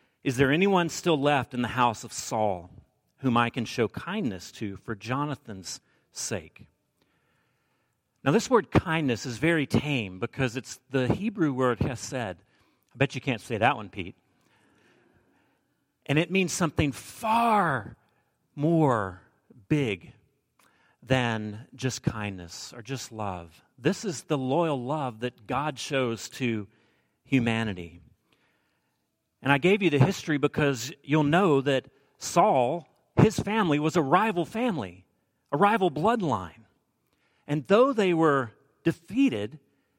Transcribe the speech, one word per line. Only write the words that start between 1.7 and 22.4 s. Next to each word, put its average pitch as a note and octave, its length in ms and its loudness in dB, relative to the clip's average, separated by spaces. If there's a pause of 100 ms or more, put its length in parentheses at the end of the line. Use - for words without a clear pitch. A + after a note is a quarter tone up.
of A#2 100 -14
Saul G#2 560 -2 (500)
whom B2 180 0
I A#2 120 4
can A#2 160 -4
show A2+ 220 -2
kindness C#3 640 -6
to G2 260 -10
for A2+ 180 -10
Jonathan's A#2 840 -8 (320)
sake?" - 540 -10 (1600)
Now, C3+ 80 2
this G#3+ 180 2
word A3+ 220 2
kindness D#3 560 2
is A#2+ 100 -8
very D3+ 300 2
tame A2+ 520 -2
because A#2+ 380 -4
it's - 320 -12
the B2+ 200 0
Hebrew E3+ 440 0
word B2+ 280 0
hesed. - 340 -6
I - 840 -12
bet C#3 180 0
you B2+ 60 -8
can't B2 220 -4
say A2+ 160 -6
that B2 180 4
one, G2+ 140 -12
Pete. F#2 260 -10 (1900)
And C#3+ 120 2
it E3+ 120 0
means F#3 200 0
something D#3 400 0
far G#3 1080 0 (580)
more C3+ 640 2 (480)
big C3+ 460 -2 (880)
than A2+ 720 -2
just B2+ 280 -6
kindness G2 720 -6